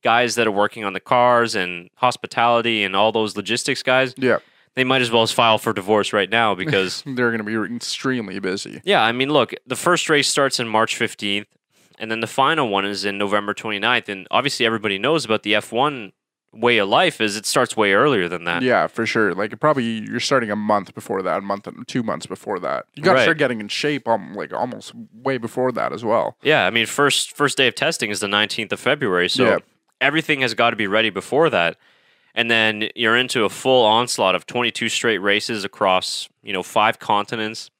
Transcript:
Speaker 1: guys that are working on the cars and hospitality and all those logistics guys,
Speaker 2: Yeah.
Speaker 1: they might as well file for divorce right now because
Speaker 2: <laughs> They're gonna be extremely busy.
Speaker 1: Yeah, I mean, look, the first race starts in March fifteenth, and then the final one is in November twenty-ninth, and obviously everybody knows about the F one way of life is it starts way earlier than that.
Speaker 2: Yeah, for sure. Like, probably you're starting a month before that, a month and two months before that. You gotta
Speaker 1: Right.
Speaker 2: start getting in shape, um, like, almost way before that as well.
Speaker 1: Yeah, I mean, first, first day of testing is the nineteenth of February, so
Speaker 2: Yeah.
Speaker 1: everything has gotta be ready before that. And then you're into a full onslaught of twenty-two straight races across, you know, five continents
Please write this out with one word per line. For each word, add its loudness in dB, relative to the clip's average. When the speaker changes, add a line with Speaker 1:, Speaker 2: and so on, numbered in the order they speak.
Speaker 1:
guys 2
that 2
are 2
working -2
on -4
the -6
cars 4
and -4
hospitality 2
and -2
all 4
those 0
logistics -4
guys, 2
Speaker 2:
Yeah. 2
Speaker 1:
they 0
might 2
as 0
well 4
file 4
for -2
divorce 0
right 2
now 2
because -2
Speaker 2:
<laughs> -14
They're -2
gonna -4
be -6
extremely -6
busy. -6
Speaker 1:
Yeah, 2
I 2
mean, -2
look, 2
the -6
first 0
race 2
starts 0
in -4
March 0
fifteenth, -4
and -10
then -4
the -2
final 2
one 0
is -4
in -4
November -2
twenty-ninth, -2
and -10
obviously 0
everybody 0
knows 0
about 0
the 2
F -2
one -2
way 2
of 2
life 2
is 0
it -8
starts 0
way 4
earlier 2
than -8
that. -2
Speaker 2:
Yeah, 2
for -4
sure. 2
Like, -6
probably 2
you're -6
starting 0
a -2
month -2
before -6
that, -2
a -4
month -6
and -14
two -4
months -6
before -8
that. -6
You -12
gotta 4
Speaker 1:
Right. 6
Speaker 2:
start 2
getting 0
in -10
shape, -4
um, -2
like, -8
almost -6
way -4
before -2
that -4
as -10
well. 0
Speaker 1:
Yeah, 4
I 2
mean, 2
first, 0
first 0
day 4
of -2
testing -2
is -6
the -4
nineteenth 0
of -6
February, 0
so 2
Speaker 2:
Yeah. 4
Speaker 1:
everything 0
has 0
gotta 2
be -2
ready 2
before 0
that. 0
And 0
then 2
you're 2
into 0
a 2
full 2
onslaught 2
of -4
twenty-two -2
straight 0
races 0
across, 0
you -12
know, -4
five 0
continents -4